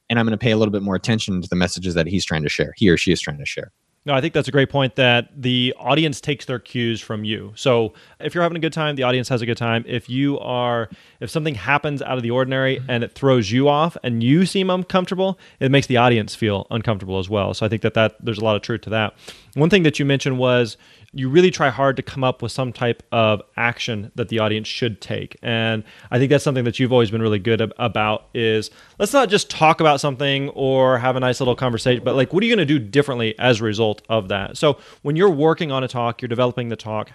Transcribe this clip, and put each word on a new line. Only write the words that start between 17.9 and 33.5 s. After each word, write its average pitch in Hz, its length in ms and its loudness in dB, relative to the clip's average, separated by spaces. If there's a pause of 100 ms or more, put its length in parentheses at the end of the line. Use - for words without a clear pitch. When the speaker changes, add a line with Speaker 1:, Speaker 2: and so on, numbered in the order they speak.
Speaker 2:
that 110 200 2 (100)
there's 110 140 -6
a 110 60 -4
lot 107 100 2
of 101 80 -2
truth 113 200 -6
to 101 80 -12
that. 107 220 -2 (420)
One 156 160 2
thing 196 120 4
that 151 160 2
you 147 60 0
mentioned 135 340 0
was 123 380 2 (360)
you 131 180 -4
really 180 200 6
try 147 200 0
hard 135 260 0
to 135 60 -6
come - 200 -8
up 127 200 -2
with 113 100 -6
some 127 220 -4
type 117 360 -4
of 110 300 2 (160)
action 113 600 -4
that 120 120 -4
the 113 100 -2
audience 107 300 -2
should 113 320 -4
take. 104 420 -10
And 113 400 -2 (280)
I 123 80 0
think 131 100 2
that's 143 160 2
something 131 200 0
that 117 140 -4
you've 127 140 0
always 117 180 4
been 113 120 -2
really 107 160 0
good 113 240 0
ab-, 107 160 -4
about 107 560 -2
is, 110 360 -2 (280)
let's 202 160 -2
not 254 160 4
just 202 180 0
talk 160 320 2
about 151 180 6
something 139 520 -2
or 131 480 2
have 127 180 0
a 127 40 -2
nice 127 200 0
little 123 160 0
conversation, 123 480 0
but, 123 120 0
like, 135 180 0
what 196 80 2
are 233 40 0
you 233 80 2
gonna 175 120 2
do 147 120 2
differently 117 600 0
as 113 240 2